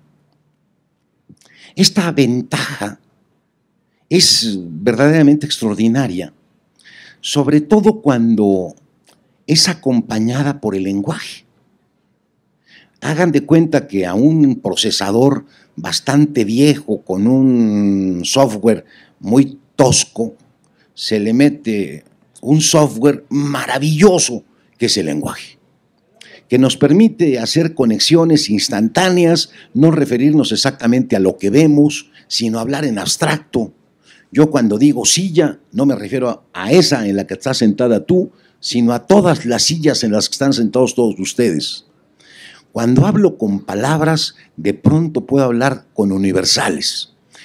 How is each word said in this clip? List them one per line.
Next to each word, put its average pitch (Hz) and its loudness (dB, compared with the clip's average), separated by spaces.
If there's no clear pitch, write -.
Esta 180 0
ventaja 123 -4
es 117 0
verdaderamente 139 2
extraordinaria, 110 -2
sobre 147 0
todo 214 2
cuando 104 0
es 156 2
acompañada 127 -2
por 104 -4
el 95 -4
lenguaje. - -6
Hagan 156 -2
de 143 0
cuenta 160 2
que 98 -4
a 87 -6
un 139 2
procesador 110 -2
bastante 127 -2
viejo, 117 0
con 95 -4
un 104 0
software 110 0
muy 131 0
tosco, - -2
se - -6
le 107 -2
mete 113 -2
un 151 0
software 143 0
maravilloso 143 0
que 120 -2
es 107 0
el 92 -2
lenguaje, - -8
que 123 2
nos 131 2
permite 170 2
hacer 160 -2
conexiones 147 2
instantáneas, 165 0
no 151 4
referirnos 139 0
exactamente 120 0
a 98 0
lo 95 0
que 98 -4
vemos, 147 2
sino 113 -4
hablar 139 -6
en 117 -4
abstracto. 139 -4
Yo 151 4
cuando 113 0
digo 123 2
silla, 170 0
no 196 0
me 143 2
refiero 120 -4
a, - -10
a 95 -4
esa 147 2
en 98 0
la 98 -4
que - -8
estás - -6
sentada 110 0
tú, 180 0
sino 120 -2
a 120 -4
todas 180 4
las 120 -2
sillas 151 0
en 110 0
las 107 0
que - -8
están 139 0
sentados 120 0
todos 110 0
ustedes. 92 -4
Cuando 123 2
hablo 208 2
con 101 -2
palabras, 156 -2
de 98 -4
pronto 156 -2
puedo 135 2
hablar 123 -2
con 101 -2
universales 95 -4